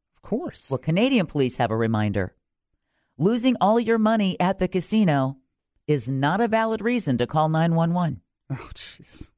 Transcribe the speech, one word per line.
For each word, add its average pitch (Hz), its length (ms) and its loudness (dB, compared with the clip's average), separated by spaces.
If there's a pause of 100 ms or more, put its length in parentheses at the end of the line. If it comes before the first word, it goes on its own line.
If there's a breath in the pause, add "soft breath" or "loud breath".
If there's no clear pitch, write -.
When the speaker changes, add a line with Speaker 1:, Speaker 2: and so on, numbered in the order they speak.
(160)
Speaker 1:
Of - 60 -20
course. - 480 -8
Speaker 2:
Well, 131 80 -2
Canadian 202 480 2
police 131 300 -2
have 117 140 0
a 113 60 0
reminder. 107 580 0 (840)
Losing 233 440 2
all 214 200 4
your 226 180 0
money 214 400 2
at 185 200 0
the 185 100 0
casino 165 720 0 (480)
is 131 240 0
not 143 320 0
a 233 60 2
valid 220 340 0
reason 226 360 0
to - 80 2
call 156 220 0
nine 165 260 2
one 165 200 0
one. 170 260 -2 (300)
Speaker 1:
Oh, - 240 -8
jeez. - 640 -20